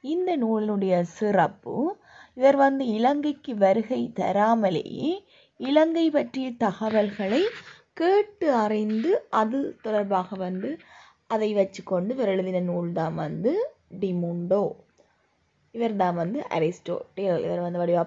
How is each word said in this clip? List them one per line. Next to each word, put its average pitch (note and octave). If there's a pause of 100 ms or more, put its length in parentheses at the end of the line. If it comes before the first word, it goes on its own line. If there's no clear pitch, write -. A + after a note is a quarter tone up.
இந்த F4
நூலினுடைய G#3+ (140)
சிறப்பு, F3+ (640)
இவர் C#4
வந்து C4+
இலங்கைக்கு C#4
வருகை A3 (140)
தராமலேயே G3+ (480)
இலங்கை D#4+
பற்றிய C4 (100)
தகவல்களை G#3+ (520)
கேட்டு G4
அறிந்து G#3+ (180)
அது A3+
தொடர்பாக G3+
வந்து F#3 (580)
அதை G#3+
வச்சுக்கொண்டு F#3+
இவர் C4
எழுதின F#3
நூல் F3
தான் D#3+
வந்து D#3+ (420)
டிமுண்டோ. F3 (1120)
இவர் A3+
தான் F3+
வந்து F3 (100)
அரிஸ்டோட்டில். F3
இவர் F3
வந்து F3
வடிவா F3